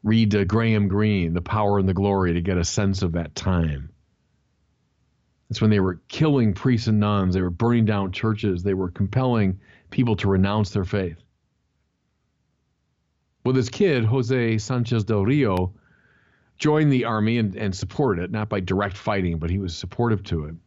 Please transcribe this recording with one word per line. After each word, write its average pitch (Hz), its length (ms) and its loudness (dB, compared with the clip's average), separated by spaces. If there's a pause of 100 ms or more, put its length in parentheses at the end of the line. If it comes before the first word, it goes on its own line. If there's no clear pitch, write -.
Read, 110 320 4
uh, 101 100 2
Graham 107 440 2
Greene, 98 460 0
The 90 80 -2
Power 101 360 0
and 95 80 2
the 95 60 2
Glory, 95 400 2
to 87 80 0
get 90 160 0
a 85 80 0
sense 98 380 -2
of 87 100 -2
that 82 220 -6
time. 80 560 -2 (1600)
That's - 140 -8
when 110 80 4
they 107 100 4
were 92 300 0
killing 135 460 2
priests 120 320 0
and 107 120 2
nuns. 101 360 2
They 92 80 0
were 90 80 -2
burning 113 340 2
down 101 260 0
churches. 104 520 -2
They 98 100 -2
were 92 180 -2
compelling 104 680 0 (300)
people 117 260 0
to 101 120 -2
renounce 98 420 2
their 95 160 -4
faith. 92 320 -4 (2250)
Well, 123 80 2
this 123 160 2
kid, 139 380 2
Jose 120 500 0
Sanchez 117 480 -2
del 101 220 0
Rio, 98 480 2 (800)
joined 151 340 2
the 127 140 2
army 113 320 0
and, 104 180 0
and 98 220 -4
supported 98 480 -2
it, 92 60 -8
not 107 180 -4
by 101 120 -2
direct 95 360 -2
fighting, 90 420 -2
but 85 120 -4
he 95 80 -2
was 90 180 -6
supportive 110 480 -2
to 78 220 -4
it. 80 80 -12 (120)